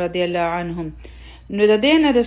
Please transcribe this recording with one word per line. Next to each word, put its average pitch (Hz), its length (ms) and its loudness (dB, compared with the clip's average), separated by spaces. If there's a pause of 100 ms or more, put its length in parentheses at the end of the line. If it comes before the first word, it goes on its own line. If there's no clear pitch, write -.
رضی 175 240 -4
الله 175 200 -2 (120)
عنهم. 170 280 -8 (680)
نو 202 60 -4 (100)
د - 20 4 (100)
دې 294 200 4
نه 285 140 2
د 233 100 2